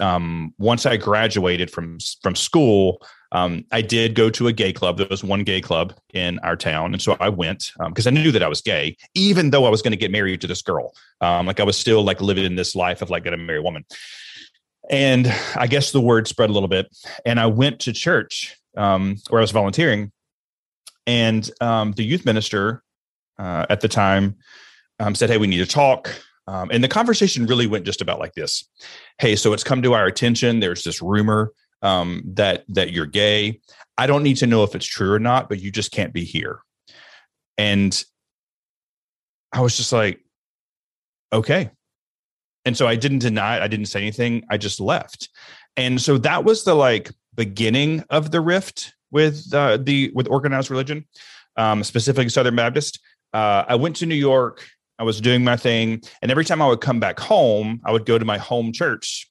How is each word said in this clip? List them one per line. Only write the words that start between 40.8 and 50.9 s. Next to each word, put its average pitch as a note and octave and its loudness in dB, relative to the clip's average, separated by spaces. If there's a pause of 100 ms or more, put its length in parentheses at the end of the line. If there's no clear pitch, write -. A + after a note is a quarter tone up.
"Okay." A#2+ 0 (960)
And B2 -2
so C3 2
I A#2 2
didn't C3+ 0
deny A2+ 0
it. E2 -2
I G2+ -4
didn't G#2+ -4
say G2+ -6
anything. A#2 -4
I G#2+ -2
just G2+ -6
left. - -4 (480)
And B2+ 0
so C#3 4
that D3+ 0
was A3 4
the, F3+ 4
like, B2+ 4 (240)
beginning A#2 0
of D#3 0
the E3+ 0
rift F3+ -2 (160)
with, D3+ 0
uh, C#3 2
the, C3+ 0
with B2+ -2
organized C3+ -2
religion, C#3 -6 (540)